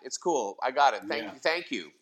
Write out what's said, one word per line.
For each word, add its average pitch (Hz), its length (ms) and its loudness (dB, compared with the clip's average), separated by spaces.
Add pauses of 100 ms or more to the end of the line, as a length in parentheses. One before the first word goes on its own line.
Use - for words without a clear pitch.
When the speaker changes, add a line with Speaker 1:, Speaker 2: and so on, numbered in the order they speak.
Speaker 1:
It's - 160 -8
cool. 123 420 0
I 127 100 0
got 135 220 6
it. 98 140 -4
Thank 151 160 -2
Speaker 2:
Yeah. 101 100 -10
Speaker 1:
you. - 60 -18
Thank 170 320 0
you. 90 200 -6 (100)